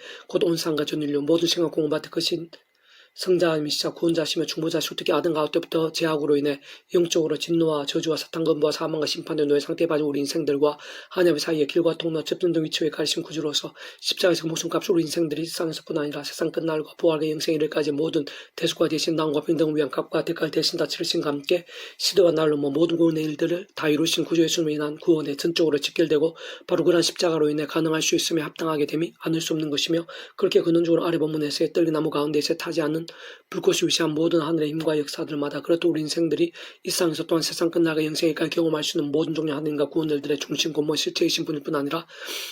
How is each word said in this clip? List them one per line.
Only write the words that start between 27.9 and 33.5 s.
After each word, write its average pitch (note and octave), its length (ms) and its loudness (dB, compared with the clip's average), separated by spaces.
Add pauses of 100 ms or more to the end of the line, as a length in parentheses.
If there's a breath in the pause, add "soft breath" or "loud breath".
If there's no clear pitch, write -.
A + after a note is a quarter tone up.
수 E3 140 0
있음에 E3 260 0
합당하게 D#3 460 -2
됨이 D#3+ 320 -4
아닐 D#3+ 240 -2
수 - 100 -4
없는 D#3 160 -2
것이며 E3 380 0 (300 loud breath)
그렇게 F#3 260 4
근원적으로 E3 420 4
아래 E3 140 0
본문에서의 D#3 560 -2
떨기나무 D#3 340 2
가운데에서 D3 460 0
타지 E3 260 -4
않는 D#3 260 0 (420 loud breath)
불꽃이 F3 360 0